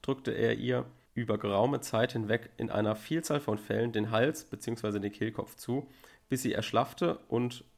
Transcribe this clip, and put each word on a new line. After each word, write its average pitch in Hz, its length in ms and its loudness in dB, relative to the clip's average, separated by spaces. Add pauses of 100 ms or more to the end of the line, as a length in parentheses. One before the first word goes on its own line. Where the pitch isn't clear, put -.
drückte 135 320 -2
er 113 240 2
ihr 123 300 0 (280)
über 113 240 0
geraume 110 420 2
Zeit - 320 0
hinweg 113 440 0
in 117 140 -2
einer 107 260 2
Vielzahl 156 440 -2
von 107 180 0
Fällen 110 340 0
den 107 180 2
Hals 123 340 2
beziehungsweise 107 560 -2
den 104 120 -2
Kehlkopf - 440 -4
zu, 131 300 -2 (420)
bis 131 140 0
sie 113 100 0
erschlaffte - 680 0 (100)
und 120 340 0 (160)